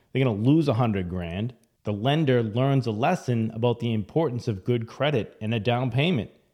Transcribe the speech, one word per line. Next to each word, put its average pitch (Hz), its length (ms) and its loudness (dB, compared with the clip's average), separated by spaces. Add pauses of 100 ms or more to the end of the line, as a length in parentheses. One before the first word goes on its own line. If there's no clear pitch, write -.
(120)
They're 131 120 2
gonna 113 120 2
lose 143 320 4
a 123 60 2
hundred 104 340 0
grand. 90 460 -6 (300)
The 107 80 -4
lender 131 500 2
learns 127 440 0
a 113 60 -2
lesson 117 640 0
about 120 260 0
the 117 140 -2
importance 123 540 -2
of 98 160 -4
good 120 220 0
credit 135 540 -2
and 107 140 -2
a 113 60 0
down 123 300 0
payment. 135 400 0 (240)